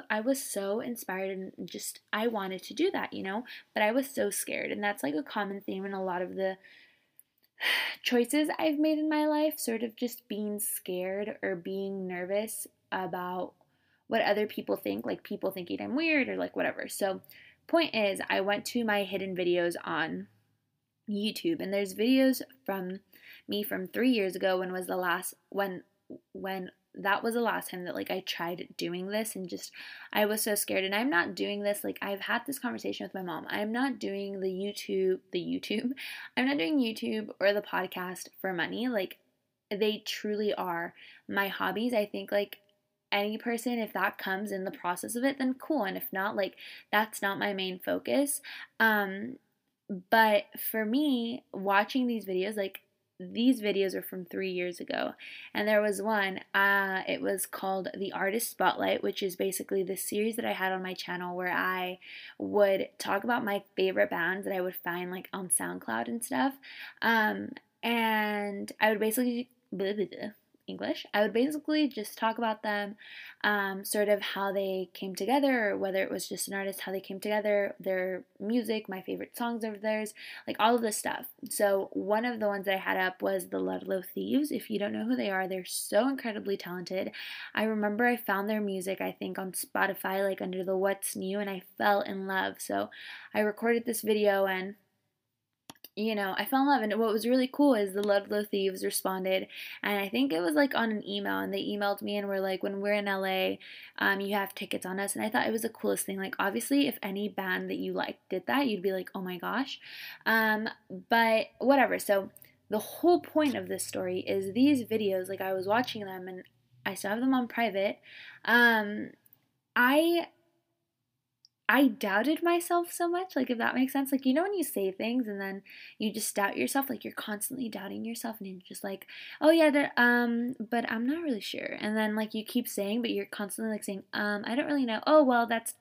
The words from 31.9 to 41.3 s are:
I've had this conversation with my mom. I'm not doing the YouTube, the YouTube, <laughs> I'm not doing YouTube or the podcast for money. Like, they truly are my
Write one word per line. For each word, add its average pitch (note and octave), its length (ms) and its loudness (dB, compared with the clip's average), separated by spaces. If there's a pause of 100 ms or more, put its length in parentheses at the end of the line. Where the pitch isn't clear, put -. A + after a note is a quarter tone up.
I've G3 180 -4
had A3+ 260 -2
this C#4 120 -6
conversation G#3 460 -6
with F#3+ 100 -10
my F#3+ 80 -6
mom. E3+ 260 -6
I'm G#3 240 -2
not B3 260 -2
doing G3 420 -6
the F#3+ 80 0
YouTube, F#3+ 720 0 (120)
the F#3 80 -2
YouTube, F3+ 520 -2 (200)
<laughs> - 240 -14
I'm B3+ 100 2
not C#4+ 120 2
doing D#4+ 200 2
YouTube A3+ 520 -2 (100)
or G3+ 140 6
the G#3 80 0
podcast F#3 640 -4 (140)
for F#3+ 100 -2
money. F3+ 360 -2
Like, G3+ 280 -2 (540)
they G#3 340 2
truly G#3 480 -2
are F3 400 -4 (340)
my G3 220 0